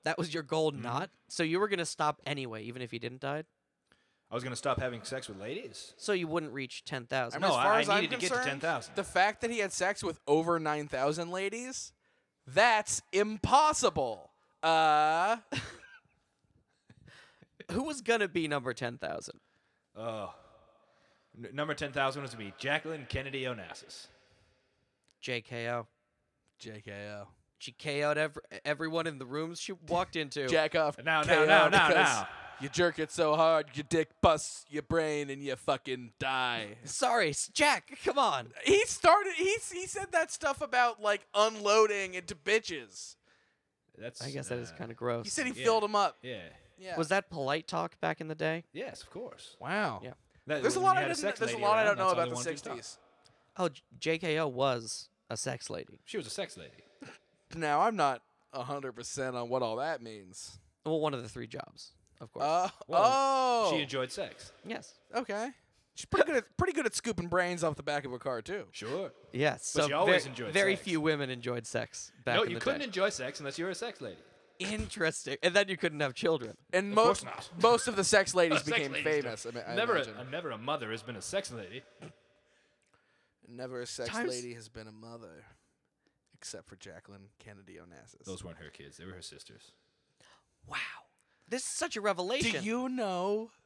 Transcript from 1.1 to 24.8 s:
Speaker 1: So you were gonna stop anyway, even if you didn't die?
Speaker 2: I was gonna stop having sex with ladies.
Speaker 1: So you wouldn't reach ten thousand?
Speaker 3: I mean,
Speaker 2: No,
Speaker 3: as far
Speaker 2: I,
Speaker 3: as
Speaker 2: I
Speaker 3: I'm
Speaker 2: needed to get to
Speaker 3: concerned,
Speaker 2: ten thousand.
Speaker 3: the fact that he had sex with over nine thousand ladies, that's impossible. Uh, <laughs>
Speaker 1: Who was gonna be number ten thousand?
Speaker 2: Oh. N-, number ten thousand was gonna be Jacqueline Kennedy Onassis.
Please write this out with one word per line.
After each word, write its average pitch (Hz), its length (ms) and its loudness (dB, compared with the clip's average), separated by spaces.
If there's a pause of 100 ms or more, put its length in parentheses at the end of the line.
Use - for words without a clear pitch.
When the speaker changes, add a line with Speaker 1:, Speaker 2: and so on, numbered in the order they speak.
Speaker 1:
So - 160 -2
you 165 160 2
were 208 80 2
gonna 180 180 -2
stop 151 400 0
anyway, 127 380 -6
even 120 180 -10
if 117 120 -8
you 117 60 -8
didn't 123 200 -8
die? 143 240 -4 (880)
Speaker 2:
I - 60 -10
was 123 100 -4
gonna 123 100 -6
stop 131 240 -2
having 120 240 -6
sex 131 240 -10
with 98 140 -14
ladies. 127 560 -12
Speaker 1:
So - 160 -2
you 180 140 0
wouldn't 156 260 -2
reach 135 320 -10
ten 127 200 -8
thousand? 131 380 -2
Speaker 3:
I 190 40 4
mean, 170 60 6
Speaker 2:
No, 123 60 4
Speaker 3:
as 131 60 4
far 208 80 6
Speaker 2:
I, 226 80 4
Speaker 3:
as 202 80 0
Speaker 2:
I 202 80 4
Speaker 3:
I'm 214 60 4
Speaker 2:
needed 143 120 -2
to - 60 -4
get 185 60 0
to 254 80 0
Speaker 3:
concerned, 143 260 -2
Speaker 2:
ten - 0 -
thousand. 156 340 -2
Speaker 3:
the 196 80 -2
fact 202 380 2
that 233 100 -2
he 233 80 -2
had 196 140 -2
sex 190 300 -2
with 165 240 -4
over 165 320 4
nine 151 280 -2
thousand 156 440 -2
ladies, 220 600 -6 (560)
that's 214 540 4 (100)
impossible. 208 1200 4 (320)
Uh, 160 760 6 (140)
<laughs> - 80 -2 (2000)
Speaker 1:
Who 233 120 0
was 302 180 -4
gonna 214 280 2
be 160 180 0
number 131 260 -2
ten 123 240 -4
thousand? - 440 -8 (560)
Speaker 2:
Oh. 110 360 -8 (1040)
N-, 117 160 -14
number 147 200 -4
ten 143 180 -6
thousand 135 300 0
was 127 120 -10
gonna 113 120 -10
be 95 120 -12
Jacqueline 151 520 -4
Kennedy 135 340 -6
Onassis. 107 640 -10 (1120)